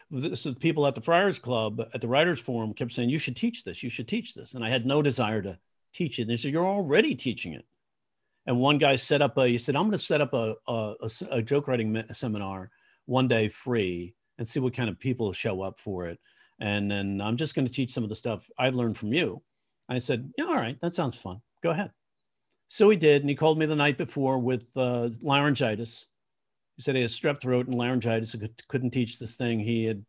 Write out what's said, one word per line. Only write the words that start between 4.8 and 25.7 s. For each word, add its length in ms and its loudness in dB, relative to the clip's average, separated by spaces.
no 160 2
desire 420 2
to 160 -8
teach 260 -4
it. 80 -2
They 120 0
said, 140 -4
"You're 140 2
already 480 2
teaching 380 -6
it." 140 -14
And 140 2
one 180 4
guy 180 6
set 260 2
up 140 2
a, 100 6
he 120 4
said, 180 0
"I'm 80 4
gonna 140 2
set 240 0
up 120 0
a, 200 -2
a, 360 -2
a 20 -4
s-, 260 -6
a 120 0
joke 260 0
writing 240 0
me-, 200 -2
seminar 580 -6
one 240 2
day 220 4
free 640 -2
and 100 -6
see 120 -4
what 140 0
kind 140 -2
of 100 -6
people 360 -2
show 280 -4
up 160 -8
for 280 -6
it. 120 -10
And 300 0
then 300 -2
I'm 160 -2
just 180 -4
gonna 140 0
teach 240 -4
some 120 -4
of 40 -6
the 80 -8
stuff 320 -6
I've 160 2
learned 220 0
from 160 -4
you." 300 -2
I 100 -4
said, 400 -2
"Yeah, 80 -4
all 100 -2
right, 240 -4
that 140 -4
sounds 220 -2
fun. 260 -12
Go 80 0
ahead." 200 -2
So 200 6
he 80 8
did, 260 6
and 60 0
he 80 0
called 220 4
me 80 2
the 100 0
night 220 4
before 400 0
with, 260 0
uh, 340 0
laryngitis. 840 2